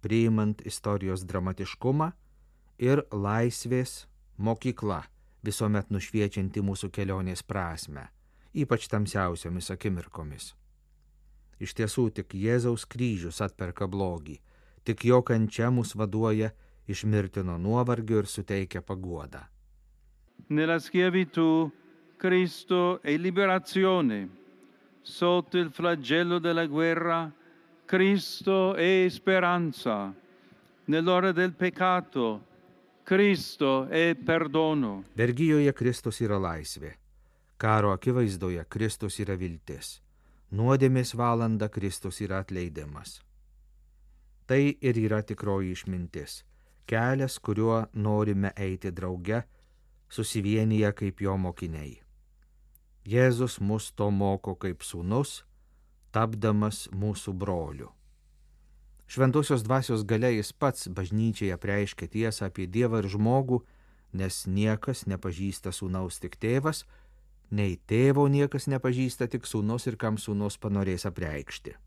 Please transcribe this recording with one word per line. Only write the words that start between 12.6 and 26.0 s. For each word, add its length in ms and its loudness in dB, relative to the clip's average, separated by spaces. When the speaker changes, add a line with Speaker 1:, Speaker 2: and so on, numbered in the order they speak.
Speaker 1:
kryžius 560 -4
atperka 480 -6
blogį, 480 -4
tik 180 -2
jo 180 8
kančia 520 0
mus 240 -2
vaduoja 540 0
iš 180 -6
mirtino 540 0
nuovargio 640 2
ir 80 -6
suteikia 520 -4
paguodą. 600 -10
Speaker 2:
Nella 300 2
schiavitù 920 2
Cristo 840 2
è 140 0
liberazione, 1120 2
sotto 560 0
il 120 0
flagello 680 0